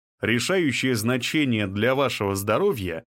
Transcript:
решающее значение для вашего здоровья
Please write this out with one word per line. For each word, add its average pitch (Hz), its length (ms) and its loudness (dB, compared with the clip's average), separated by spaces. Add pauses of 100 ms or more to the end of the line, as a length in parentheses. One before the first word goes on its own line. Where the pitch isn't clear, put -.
(200)
решающее 131 720 0
значение 123 720 0
для 107 300 0
вашего 110 400 0
здоровья 104 640 -2 (160)